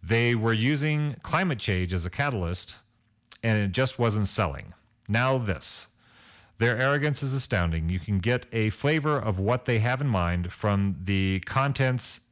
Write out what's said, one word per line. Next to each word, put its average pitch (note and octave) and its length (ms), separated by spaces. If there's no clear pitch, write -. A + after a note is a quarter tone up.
They A#2 320
were A2+ 200
using D3 680
climate D#3+ 380
change F#2 340
as F2 140
a - 20
catalyst, G2 680
and A2 160
it G2+ 120
just B2+ 280
wasn't G#2+ 280
selling. D2 460
Now B2+ 300
this. G2+ 500
Their A#2 200
arrogance C#3 440
is C3+ 120
astounding. E2+ 560
You F2+ 100
can G2 180
get A#2 340
a A2 200
flavor D3 480
of G2+ 180
what G#2+ 280
they A#2+ 140
have B2 220
in D3 60
mind F2 440
from G2 520
the F#2+ 380
contents C3+ 800